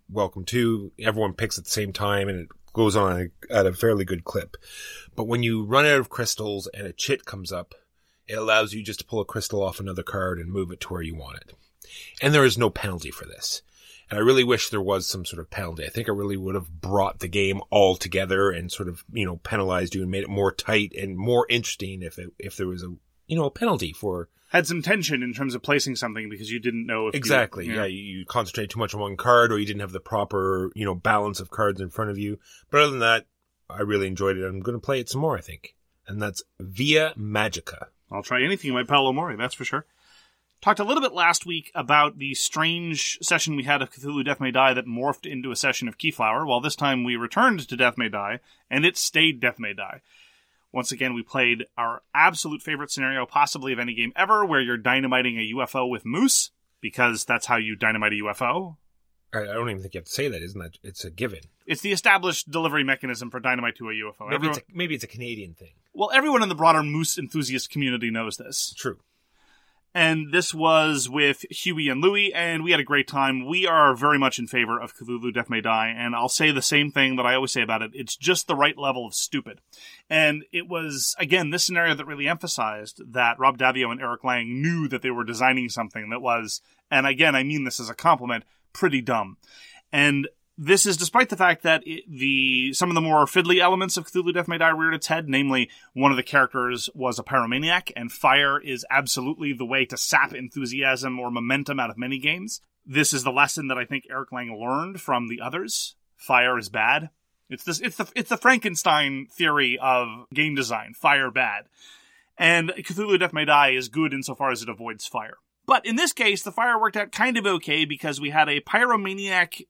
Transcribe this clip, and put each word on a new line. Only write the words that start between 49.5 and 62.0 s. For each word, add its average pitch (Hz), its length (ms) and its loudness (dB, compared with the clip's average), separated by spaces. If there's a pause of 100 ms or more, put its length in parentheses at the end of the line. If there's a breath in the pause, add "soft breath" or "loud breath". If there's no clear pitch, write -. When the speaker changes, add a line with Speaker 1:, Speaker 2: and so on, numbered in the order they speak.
Speaker 2:
May 104 140 -8
Die. 98 280 -12 (720 soft breath)
Once 123 200 -4
again, 127 220 -2
we 117 80 -4
played 120 440 0 (120)
our 117 240 -4 (120)
absolute 156 480 2
favorite 147 300 -6
scenario 131 340 -2
possibly 143 460 0
of 120 80 -2
any 120 140 -4
game 117 220 -2
ever, 202 300 2
where 156 140 2
you're 120 180 0
dynamiting 123 600 0
a 113 60 -4
U 117 180 -4
F 123 140 -6
O 127 100 0
with 123 200 -6
moose, 180 460 0 (300)
because 117 420 0
that's 117 220 -2
how 120 120 4
you 110 180 -4
dynamite 107 380 0
a 104 40 -2
U 104 120 -4
F 104 120 -8
O. 160 360 -2 (560)
Speaker 1:
I, 110 80 -4
I 104 40 -8
don't 117 240 -4
even 95 120 -8
think 95 120 -14
you 92 60 -10
have 85 60 -14
to - 60 -18
say 143 160 -2
that, 90 140 -6
isn't 95 180 -12
that? 85 240 -14
It's - 220 -14
a 85 60 -12
given. 98 300 -8 (240)
Speaker 2:
It's 156 160 -6
the 202 120 -2
established 185 580 0